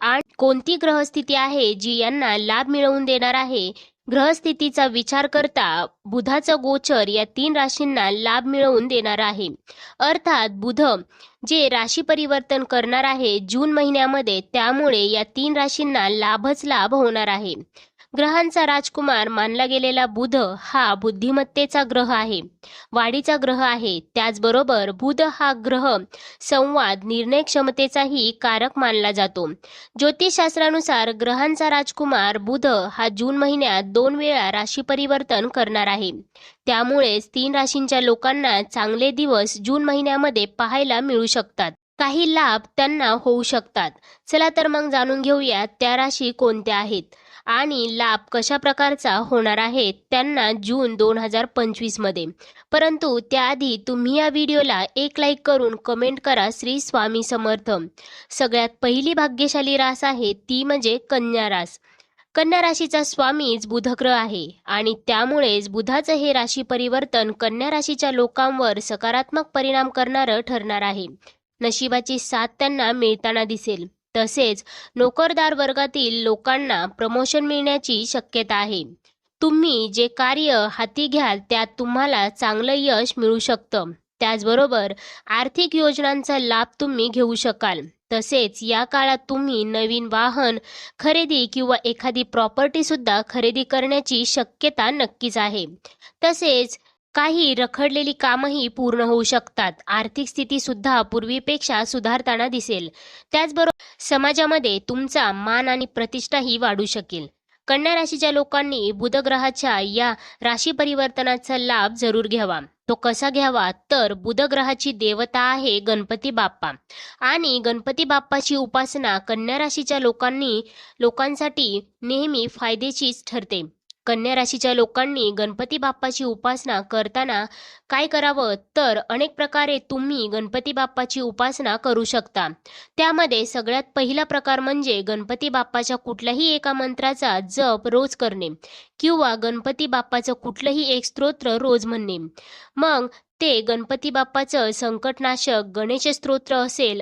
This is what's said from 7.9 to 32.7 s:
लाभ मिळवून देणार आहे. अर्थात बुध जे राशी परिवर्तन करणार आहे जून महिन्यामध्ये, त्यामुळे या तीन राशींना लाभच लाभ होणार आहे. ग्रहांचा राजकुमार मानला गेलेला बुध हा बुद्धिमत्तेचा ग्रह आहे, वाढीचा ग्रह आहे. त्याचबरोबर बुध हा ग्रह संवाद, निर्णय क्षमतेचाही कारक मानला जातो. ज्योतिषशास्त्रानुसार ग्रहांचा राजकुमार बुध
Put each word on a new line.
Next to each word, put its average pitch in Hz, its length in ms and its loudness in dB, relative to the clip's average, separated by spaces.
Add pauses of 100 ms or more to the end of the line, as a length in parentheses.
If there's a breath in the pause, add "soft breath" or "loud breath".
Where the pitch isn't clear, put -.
लाभ 226 360 0
मिळवून 269 420 4
देणार 220 300 0
आहे. 208 300 -2 (500 loud breath)
अर्थात 285 520 2
बुध 220 320 -2 (640 loud breath)
जे 302 220 4
राशी 240 340 0
परिवर्तन 277 600 0
करणार 247 420 0
आहे 262 340 0 (100)
जून 269 240 2
महिन्यामध्ये, 269 680 2 (120)
त्यामुळे 254 500 2
या 214 200 0 (140)
तीन 285 200 0
राशींना 277 520 0
लाभच 214 560 0
लाभ 240 300 0
होणार 226 340 2
आहे. 196 260 -4 (640 soft breath)
ग्रहांचा 320 480 2
राजकुमार 285 640 0
मानला 220 380 0
गेलेला 262 400 2
बुध 233 300 -2 (220)
हा 233 360 0
बुद्धिमत्तेचा 269 880 0
ग्रह 247 320 0
आहे, 220 260 -2 (520 loud breath)
वाढीचा 240 500 2
ग्रह 254 220 2
आहे. 226 360 0 (140)
त्याचबरोबर 226 760 2
बुध 254 320 0 (100)
हा 277 200 2 (140)
ग्रह 254 300 2 (440 loud breath)
संवाद, 262 640 2
निर्णय 233 380 0
क्षमतेचाही 269 880 0 (100)
कारक 233 380 0
मानला 220 320 2
जातो. 190 360 0 (520 loud breath)
ज्योतिषशास्त्रानुसार 311 1120 2
ग्रहांचा 269 600 0
राजकुमार 277 680 0
बुध 240 280 0 (260)